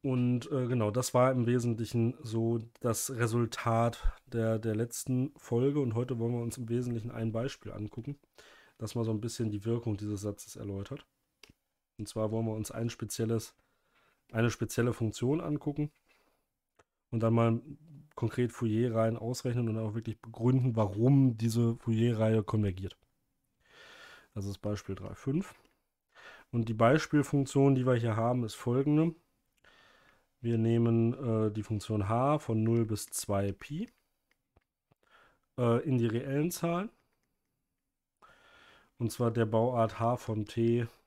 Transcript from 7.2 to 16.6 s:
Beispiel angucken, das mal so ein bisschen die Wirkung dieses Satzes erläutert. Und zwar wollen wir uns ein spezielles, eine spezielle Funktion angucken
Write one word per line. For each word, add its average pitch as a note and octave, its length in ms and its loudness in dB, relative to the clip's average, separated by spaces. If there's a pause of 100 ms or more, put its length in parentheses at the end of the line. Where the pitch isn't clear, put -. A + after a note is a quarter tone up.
Beispiel A2+ 420 -6
angucken, A#2 440 -8 (600)
das A2+ 180 -8
mal A#2 80 0
so A2+ 80 0
ein G#2+ 80 0
bisschen A2+ 320 -4
die G#2 140 -6
Wirkung A#2 320 -2
dieses G#2 240 -6
Satzes G2+ 340 -8
erläutert. G2 500 -10 (920)
Und G#2 100 -8
zwar A2 240 -2
wollen A2+ 140 -2
wir A2 80 -2
uns G#2+ 180 -6
ein A#2 180 -4
spezielles, A2+ 680 -4 (760)
eine A2+ 200 2
spezielle A#2 420 -2
Funktion B2 480 -2
angucken D3 500 -4 (1160)